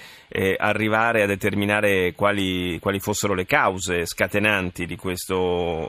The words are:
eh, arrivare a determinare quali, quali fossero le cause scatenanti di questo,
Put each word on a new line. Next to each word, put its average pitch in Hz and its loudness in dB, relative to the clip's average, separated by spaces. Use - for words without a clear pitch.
eh, 95 0
arrivare 110 2
a 101 4
determinare 101 2
quali, 92 0
quali 98 -2
fossero 101 -2
le 90 -2
cause 95 0
scatenanti 98 -2
di 85 -8
questo, 87 -2